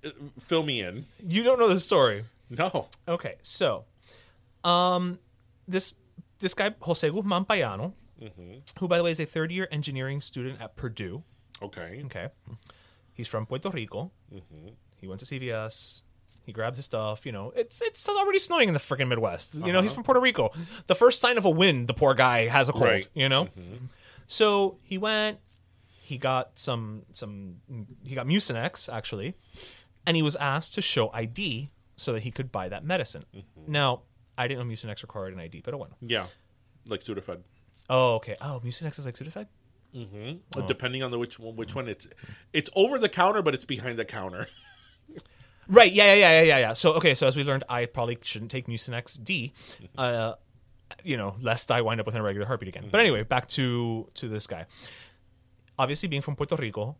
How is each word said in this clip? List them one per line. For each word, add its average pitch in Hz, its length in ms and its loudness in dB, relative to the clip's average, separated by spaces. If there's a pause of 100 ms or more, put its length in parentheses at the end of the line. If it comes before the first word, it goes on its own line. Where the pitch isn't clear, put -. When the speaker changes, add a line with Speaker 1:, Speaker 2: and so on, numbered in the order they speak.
Speaker 1:
Uh, 151 40 -10 (300)
fill 165 240 0
me 135 180 -2
in. 98 240 -8 (200)
Speaker 2:
You 185 180 0
don't 247 160 4
know 233 100 8
the 185 100 4
story? 120 460 4 (240)
Speaker 1:
No. 156 380 -2 (200)
Speaker 2:
Okay, 170 340 -6
so, - 440 -2 (800)
um, 180 520 2 (480)
this, 185 280 -2 (460)
this 190 140 -2
guy, 208 280 -2
Jose 160 280 0
Guzman 190 360 -2
Payano, 139 480 -2 (280)
Speaker 1:
Mm-hmm. 92 300 -20 (300)
Speaker 2:
who, 185 80 -2
by 170 80 4
the 175 80 2
way, 170 60 0
is 156 100 -4
a 151 40 -4
third-year 165 460 -6
engineering 139 480 -6
student 139 400 -8
at 113 160 -16
Purdue. 113 480 -10 (380)
Speaker 1:
Okay. 98 460 -12
Speaker 2:
Okay. 104 200 -10 (840)
He's 117 160 -12
from 110 160 -6
Puerto 139 240 -8
Rico. 131 420 -8 (220)
Speaker 1:
Mm-hmm. 87 380 -20 (280)
Speaker 2:
He 95 80 -16
went 95 140 -12
to - 40 -14
C 135 120 -10
V 127 140 -8
S. 110 520 -10 (420)
He - 60 -16
grabbed 113 240 -6
his 139 80 -8
stuff. 107 420 -6
You 131 60 -10
know, 104 240 -10
it's, - 260 -4
it's - 280 -2
already 403 300 2
snowing 330 280 4
in 180 60 2
the 147 80 2
frickin' - 260 -2
Midwest. 110 480 -2
You 160 160 -2
know, 185 100 6
he's 214 100 2
Speaker 1:
Uh-huh. - 40 -6
Speaker 2:
from 240 80 -10
Puerto 254 160 6
Rico. 240 320 2 (360)
The - 80 6
first 247 260 8
sign 240 160 4
of 196 80 2
a 190 40 8
wind, 160 380 4
the 123 60 -2
poor 135 200 6
guy 123 360 4
has 127 180 4
a 120 60 0
cold, - 100 2
Speaker 1:
Right. 107 300 4
Speaker 2:
you 135 160 0
know? 135 160 2
Speaker 1:
Mm-hmm. 95 400 -14 (420)
Speaker 2:
So 202 560 4
he 190 140 -8
went, 214 400 -2 (640)
he 135 160 -10
got 127 420 -2
some, 110 440 -4 (100)
some, 98 480 -14 (420)
he 135 120 -10
got 127 120 -6
Mucinex, 143 640 0
actually, 113 440 -8 (680)
and 165 120 2
he 156 60 2
was 147 120 0
asked 143 380 -2
to 208 80 -4
show 110 320 0
I 117 100 -4
D 123 460 -8 (260)
so - 160 -6
that 110 120 -4
he 123 80 -8
could 131 200 -8
buy 92 160 -6
that 95 160 -10
medicine. 151 400 -6 (100)
Speaker 1:
Mm-hmm. 156 380 -16
Speaker 2:
Now, 139 300 0 (360)
I 123 120 -2
didn't 123 180 -6
know 117 60 -8
Mucinex 107 300 -10
required 95 320 -10
an 90 40 -14
I 82 80 -12
D, - 160 -18
but - 100 -8
oh - 40 -10
well. 78 240 -14
Speaker 1:
Yeah. 117 240 -2 (600)
Like 107 140 -8
Sudafed. 95 440 -10 (480)
Speaker 2:
Oh, 127 260 4
okay. 110 220 -8
Oh, 135 240 -8
Mucinex 139 360 -8
is 143 80 -12
like 120 80 -10
Sudafed? 202 320 -14 (480)
Speaker 1:
Mm-hmm. 113 420 -12 (200)
Speaker 2:
Oh. 101 100 -6
Speaker 1:
Depending 127 340 -4
on 131 80 -4
the 120 80 -4
which, 120 220 -6
which 113 340 -10
one 127 140 -6
it's, - 200 -10 (460)
it's 151 220 -2
over 247 240 4
the 220 100 2
counter, 196 320 2
but 190 140 2
it's - 100 -8
behind 123 340 -6
the 110 60 -2
counter. 95 480 -8
<laughs> - 40 -20 (1120)
Speaker 2:
Right. 202 240 10
Yeah, 202 220 10
yeah, 202 60 10
yeah, 180 120 10
yeah, 160 100 10
yeah, 156 160 8
yeah. 113 160 4
So, 156 200 4
okay. 156 200 4
So 135 140 4
as 131 80 2
we 143 80 0
learned, 135 260 0
I 123 160 -2
probably 120 380 -4
shouldn't 110 260 -8
take 131 160 -6
Mucinex 120 580 -8
D, 131 300 -6 (460)
uh, 117 340 -2 (720)
you 147 120 -2
know, 101 260 -4
lest 117 300 0
I 123 100 2
wind 113 180 -2
up 107 80 -4
with 110 80 -6
an 113 60 -2
irregular 101 260 -2
heartbeat 113 220 -6
again. 92 220 -14
But 202 60 2
Speaker 1:
Mm-hmm. - 40 6
Speaker 2:
anyway, 143 220 4
back 127 260 -2
to, 120 640 -2
to - 120 -12
this 107 200 -6
guy. 82 180 -10 (1120)
Obviously, 143 320 0
being 139 140 -4
from 147 120 -6
Puerto 147 200 -4
Rico 117 440 -6